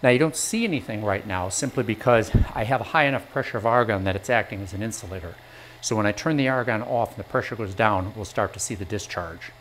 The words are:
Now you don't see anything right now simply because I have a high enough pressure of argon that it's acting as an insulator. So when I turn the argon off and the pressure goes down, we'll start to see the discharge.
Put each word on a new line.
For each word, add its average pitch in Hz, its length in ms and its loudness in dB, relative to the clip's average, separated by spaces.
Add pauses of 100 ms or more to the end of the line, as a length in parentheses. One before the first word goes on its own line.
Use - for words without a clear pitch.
Now 131 80 6
you 131 80 6
don't 156 180 2
see - 280 -2
anything 117 400 -4
right 101 220 0
now 92 220 -2
simply 127 340 -4
because 113 480 2 (240)
I 123 100 -2
have 123 160 0
a 110 40 -6
high 151 220 2
enough 135 240 -2
pressure - 280 -4
of 101 80 0
argon 113 380 4
that 98 120 0
it's 95 140 -4
acting 107 320 0
as 95 100 -10
an 98 100 -6
insulator. 92 520 -8 (460)
So - 160 -2
when 104 100 2
I 107 60 2
turn 160 240 -2
the 135 120 2
argon 120 340 0
off 120 280 0
and - 80 -14
the 101 100 -10
pressure 120 280 -2
goes 101 180 -6
down, 104 420 2
we'll 107 80 -8
start 101 300 -2
to 95 60 -10
see - 140 -6
the 98 100 -8
discharge. 87 760 -8